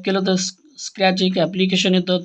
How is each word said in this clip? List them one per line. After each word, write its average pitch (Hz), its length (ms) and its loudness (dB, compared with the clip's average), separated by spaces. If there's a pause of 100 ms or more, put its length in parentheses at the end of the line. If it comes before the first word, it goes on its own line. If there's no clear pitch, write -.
केलं 196 220 0
तर 190 80 2
स-, - 220 -4 (220)
स्क्रॅच 190 440 -2
एक 185 160 0
ॲप्लिकेशन 185 560 0
येतं, 180 300 0